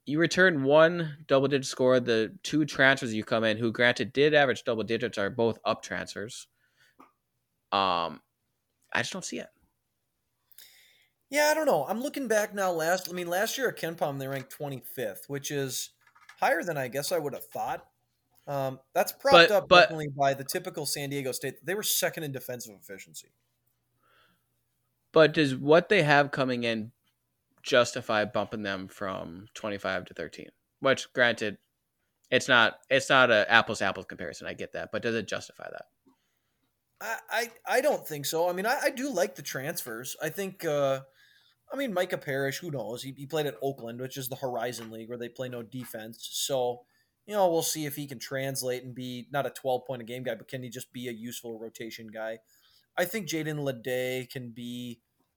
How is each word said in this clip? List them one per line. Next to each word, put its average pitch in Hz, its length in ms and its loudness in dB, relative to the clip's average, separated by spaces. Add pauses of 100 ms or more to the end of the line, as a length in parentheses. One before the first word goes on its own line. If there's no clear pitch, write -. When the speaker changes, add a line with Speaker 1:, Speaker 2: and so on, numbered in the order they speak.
Speaker 1:
you 147 140 0
return 170 440 4
one 156 540 6 (100)
double-digit 139 380 4
score. 127 340 4
The 113 440 0
two 151 220 2
transfers 135 480 2
you 107 100 -2
come 113 200 0
in, 110 140 2
who 113 140 0
granted 120 420 2
did 147 200 4
average 139 300 4
double 110 200 -2
digits, 113 340 -2
are 98 120 0
both 113 360 2
up 110 160 0
transfers. 92 640 -10 (1200)
Um, 87 500 0 (720)
I - 60 0
just 127 120 -4
don't 185 140 -10
see - 140 -10
it. - 80 -12 (1800)
Speaker 2:
Yeah, 294 200 4
I 302 40 6
don't 311 120 0
know. 165 200 4
I'm 202 160 -2
looking 285 260 -4
back 214 260 2
now. 190 180 0
Last, 165 380 0
I - 20 -14
mean, 180 160 -6
last 190 300 0
year 254 120 0
at - 80 -6
KenPom, 160 420 -4
they 131 80 -4
ranked 135 240 -6
twenty-fifth, 127 760 -8
which 139 220 -6
is 135 400 -4 (500)
higher 269 240 2
than 165 140 -4
I 131 100 -2
guess 135 240 -4
I 180 60 2
would 147 160 -4
have 95 120 -12
thought. 127 380 -6 (640)
Um, 135 320 -4 (140)
that's 202 180 2
propped 220 380 8
Speaker 1:
But, - 20 0
Speaker 2:
up 196 160 2
Speaker 1:
but 180 140 10
Speaker 2:
definitely 156 280 2
by 139 260 2
the 135 80 -8
typical 165 420 -6
San 143 240 -4
Diego 139 220 -2
State. 131 240 -6 (100)
They 170 80 -2
were 208 100 -2
second 165 400 -2
in 143 80 -6
defensive 120 480 -10
efficiency. - 500 -18 (1800)
Speaker 1:
But 156 220 8
does 147 220 2
what 147 340 6
they 196 140 6
have 143 260 6
coming 127 340 -2
in 113 280 -2 (720)
justify 120 600 2
bumping 104 360 -4
them 95 260 -6
from 95 680 -10
twenty-five 95 500 -6
to 92 80 -20
thirteen? - 360 -12 (300)
Which, 131 320 0
granted, 113 460 0 (720)
it's 127 180 2
not, 117 280 6 (120)
it's 131 220 2
not 127 220 8
a 104 200 4
apples 113 280 6
to 104 60 0
apples 95 200 -4
comparison. 90 400 -10
I 92 80 -8
get 92 200 -10
that, 82 180 -8
but 104 100 -6
does 113 140 -2
it 110 120 -4
justify 50 440 -10
that? 50 140 -14 (1160)
Speaker 2:
I, 220 160 -6 (500)
I, 202 100 2
I 269 40 6
don't 277 260 2
think 143 200 -6
so. 165 200 2
I 180 60 0
mean, 190 140 -2
I, 269 160 2
I 285 80 2
do 254 180 -4
like 180 260 0
the 160 60 -14
transfers. 131 800 -8
I 156 80 -2
think, 190 340 -8
uh, 139 380 2 (720)
I 254 40 -6
mean, 269 160 -2
Micah 180 240 0
Parrish, 135 420 -2
who 175 120 -8
knows? 120 320 -6
He, 135 80 -10
he 139 140 -14
played 151 220 -2
at 135 140 -6
Oakland, 120 380 -6
which 131 180 -8
is 131 120 -8
the 131 80 -8
Horizon 117 540 -6
League 113 180 -12
where 120 80 -8
they 117 100 -8
play 127 220 -8
no 123 120 -8
defense. 117 720 -12
So, 123 520 -2 (420)
you 208 80 -8
know, 196 160 4
we'll 165 140 2
see 156 220 -4
if 143 120 -6
he 147 100 -8
can 127 120 -12
translate 131 640 -4
and 123 120 -14
be 123 360 -10
not 139 140 -2
a 120 40 -6
twelve 127 360 -2
point 123 160 -8
a 113 40 -14
game 123 180 -8
guy, 120 120 -4
but 104 120 -14
can 131 140 -10
he 123 80 -12
just 123 240 -12
be 123 140 -10
a 120 40 -4
useful 117 480 -10
rotation 113 480 -12
guy? 110 320 -8 (580)
I 175 60 0
think 180 240 -4
Jaden 151 320 -4
Leday 127 720 -4
can 123 220 -12
be 120 500 -10 (360)